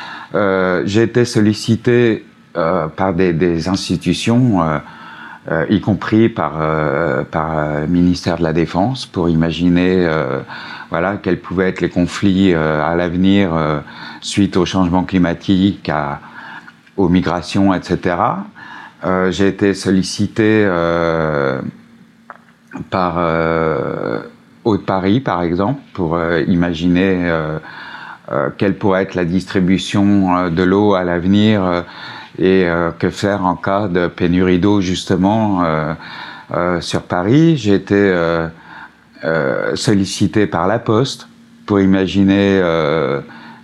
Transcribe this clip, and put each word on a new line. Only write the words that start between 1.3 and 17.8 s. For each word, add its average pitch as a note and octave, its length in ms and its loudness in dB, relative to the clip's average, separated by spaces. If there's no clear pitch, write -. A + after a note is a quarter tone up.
euh, E2 320 0
par F#2+ 260 -2
des, F2+ 180 2
des E2 360 0
institutions, F#2+ 920 0
euh, D#2 160 0
euh, D#2+ 200 0
y G2 100 4
compris A2 480 2
par, D#2 320 -4
euh, D2+ 640 0
par, D#2+ 340 -4
euh, D2+ 280 -2
ministère F2 500 2
de E2 60 -2
la D#2+ 100 0
Défense, F2 540 -2
pour E2+ 220 -2
imaginer, F2 800 2
euh, C#2 340 -2
voilà, F2+ 260 -2
quels F2+ 240 -2
pouvaient F#2 280 -2
être F#2 120 -6
les F2 80 0
conflits, F#2 640 2
euh, D#2 320 0
à E2 100 0
l'avenir, F2+ 600 2
euh, D#2 260 0
suite - 360 -2
au F2+ 80 4
changement F2+ 400 0
climatique, F#2 840 0
à, D2+ 320 -4
aux F#2+ 120 2
migrations, F2+ 680 2
et E2+ 80 -4